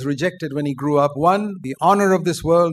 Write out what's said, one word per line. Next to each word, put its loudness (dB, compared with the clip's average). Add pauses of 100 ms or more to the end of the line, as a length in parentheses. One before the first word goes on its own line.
rejected -4
when -4
he -4
grew 0
up. -2 (140)
One, 2 (220)
the -6 (140)
honor 4
of 0
this -2
world, 2